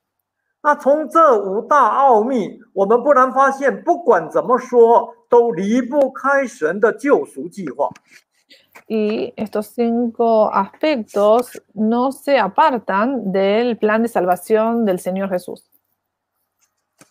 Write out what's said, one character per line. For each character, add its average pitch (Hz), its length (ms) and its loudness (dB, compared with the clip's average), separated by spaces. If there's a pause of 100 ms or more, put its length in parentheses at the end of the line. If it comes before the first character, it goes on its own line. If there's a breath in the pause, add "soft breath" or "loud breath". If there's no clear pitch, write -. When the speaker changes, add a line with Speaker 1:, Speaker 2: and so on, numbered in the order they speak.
(600)
Speaker 1:
那 294 140 2
从 294 340 0
这 311 280 4
五 196 240 -4
大 214 280 2
奥 233 340 4
秘， 240 380 -4 (120)
我 196 120 0
们 233 180 2
不 285 100 2
难 254 200 4
发 269 180 2
现， 269 320 -4
不 339 180 -2
管 170 300 0
怎 156 100 0
么 226 160 0
说， 233 560 2 (140)
都 233 240 4
离 208 300 -2
不 269 280 -2
开 277 380 -2
神 170 320 -6
的 214 140 2
救 214 320 0
赎 151 240 -14
计 175 200 -12
划。 120 200 -4 (1000 soft breath)
Speaker 2:
Y 214 480 -4
estos 214 400 -8
cinco 233 760 0
aspectos 214 1120 -2 (120)
no 233 380 -2
se 277 260 -2
apartan 220 960 -2
del 208 440 0
plan 214 260 0
de 233 40 0
salvación 214 760 0
del 185 140 0
Señor 190 300 -6
Jesús. - 360 -8 (1400)